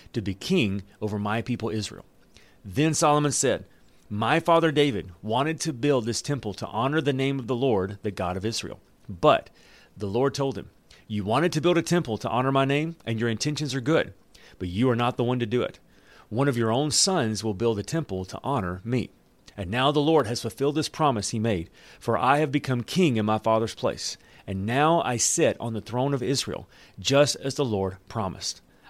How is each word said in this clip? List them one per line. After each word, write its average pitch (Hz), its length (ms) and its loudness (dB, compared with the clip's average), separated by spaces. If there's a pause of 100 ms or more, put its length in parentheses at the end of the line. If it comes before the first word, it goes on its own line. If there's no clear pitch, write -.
(120)
to 120 100 -4
be 98 120 -4
king 101 500 0 (180)
over 104 160 -4
my 104 240 -2
people 117 260 -4
Israel.'" 107 380 -6 (580)
Then 143 300 0
Solomon 147 380 4
said, 113 320 0 (440)
"My 113 300 0
father 165 320 4
David 127 400 0 (100)
wanted 131 420 -2
to 160 100 -4
build 127 340 2
this 117 160 -4
temple 113 320 -4
to - 140 -8
honor 139 320 0
the 135 120 0
name 135 280 0
of 113 80 -8
the 127 80 0
Lord, 104 480 0
the 107 80 -2
God 92 240 -4
of 92 80 -6
Israel. - 340 -6 (300)
But 104 420 2 (460)
the 101 100 -6
Lord 123 260 0
told 135 240 -2
him, - 140 -12 (380)
'You 104 160 -4
wanted 143 300 2
to 151 60 0
build 170 160 4
a 165 60 2
temple 160 360 0
to - 100 -6
honor 131 240 0
my 135 120 4
name, 151 300 0 (100)
and 117 140 -2
your 117 100 0
intentions 139 460 -4
are 135 60 -2
good, 143 340 0 (460)
but 90 80 -4
you 107 200 2
are 120 60 4
not 120 220 0
the 123 80 0
one 123 160 0
to 120 60 0
do 113 160 0
it. - 180 -6 (480)
One 135 200 0
of 123 80 0
your 113 160 2
own 143 180 0
sons 113 520 0
will 110 120 -2
build 113 240 0
a 101 60 -4
temple 101 420 -4
to - 180 -12
honor 95 400 -2
me.' 113 260 -2 (460)
And 95 140 -6
now 127 200 2
the 147 100 2
Lord 147 260 4
has 117 160 -4
fulfilled 139 340 -2
this 151 120 -2
promise 127 420 0
he 117 80 -4
made, 107 320 0 (280)
for 113 180 0
I 131 220 4
have 151 140 0
become 131 300 0
king 156 340 2
in 107 100 2
my 107 120 2
father's 113 360 2
place. - 420 -4 (300)
And 98 200 -6
now 147 360 2
I 120 140 -2
sit 120 420 2
on 117 140 -6
the 107 80 -4
throne 131 340 -2
of 120 80 -4
Israel, 110 460 -4 (300)
just 135 380 4
as 135 180 -6
the 147 100 -2
Lord 95 320 -2 (100)
promised. - 540 -6 (300)